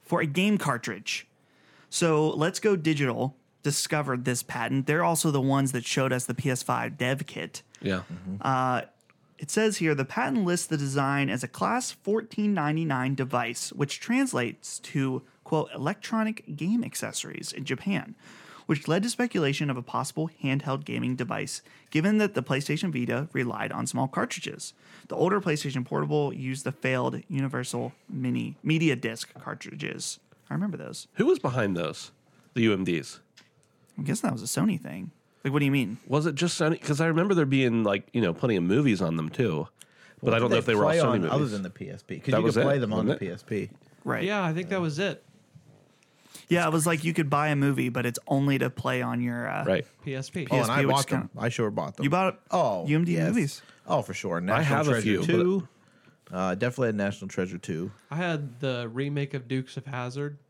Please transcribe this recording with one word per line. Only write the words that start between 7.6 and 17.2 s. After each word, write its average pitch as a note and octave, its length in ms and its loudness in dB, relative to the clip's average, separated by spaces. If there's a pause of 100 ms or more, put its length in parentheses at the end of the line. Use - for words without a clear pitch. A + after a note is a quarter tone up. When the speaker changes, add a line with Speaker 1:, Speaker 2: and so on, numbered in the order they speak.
Speaker 2:
Yeah. F#2 200 -2 (120)
Speaker 3:
Mm-hmm. F#2 280 -10
Speaker 1:
Uh, B2+ 400 2 (580)
it D3 100 -10
says G#3+ 280 2
here, D#3+ 180 2
"The C3+ 100 0
patent A#3+ 400 0
lists F3 220 0
the D#3+ 100 -2
design C#3 520 2
as B2+ 140 -2
a B2+ 40 -8
Class A3+ 440 -2
fourteen G#3 640 -2
ninety-nine D3 600 0
device, B2 560 -2
which - 300 -4
translates A#3 800 -2
to, C3+ 440 -2 (220)
quote, D#3 280 0
electronic G#3+ 840 -4
game G3+ 260 0
accessories - 680 -8